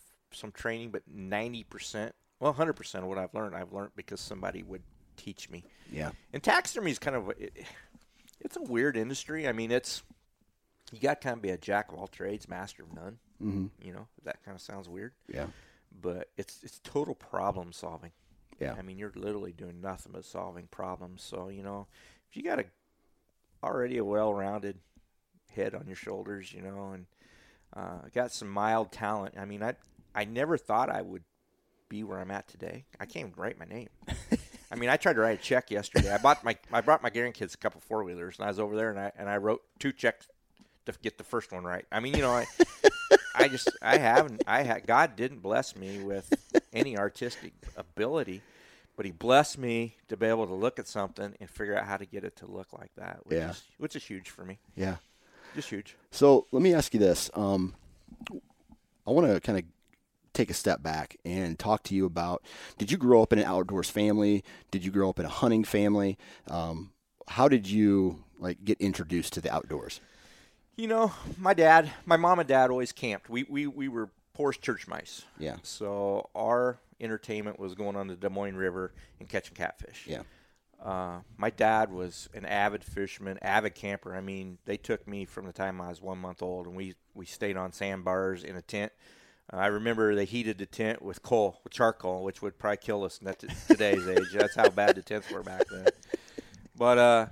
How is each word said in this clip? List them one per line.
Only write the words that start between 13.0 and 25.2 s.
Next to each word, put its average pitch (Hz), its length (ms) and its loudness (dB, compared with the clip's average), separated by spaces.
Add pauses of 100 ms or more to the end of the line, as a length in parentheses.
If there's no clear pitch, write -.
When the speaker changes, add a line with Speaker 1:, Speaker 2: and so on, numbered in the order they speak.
Speaker 2:
Mm-hmm. 98 240 -4 (140)
Speaker 1:
You 92 140 -18
know, 101 140 -18 (160)
that - 200 -12
kind 98 100 -18
of 90 60 -20
sounds 98 300 -16
weird. 98 220 -14 (200)
Speaker 2:
Yeah. 71 140 -8 (560)
Speaker 1:
But 90 340 -6
it's, - 260 -14
it's - 220 -20
total - 300 -6
problem 92 580 -2
solving. 82 380 -12 (480)
Speaker 2:
Yeah. 67 200 -4
Speaker 1:
I 92 40 -12
mean, 92 160 -14
you're 104 160 -12
literally 98 380 -8
doing 87 280 -16
nothing 95 320 -10
but 90 140 -16
solving 90 400 -12
problems. 92 560 -12
So, 92 260 -10
you 98 140 -14
know, 101 240 -12 (420)
if - 80 -20
you 233 60 -12
got 320 160 -4
a - 80 -6 (960)
already 123 360 -4
a 110 60 -2
well-rounded 101 760 -2 (760)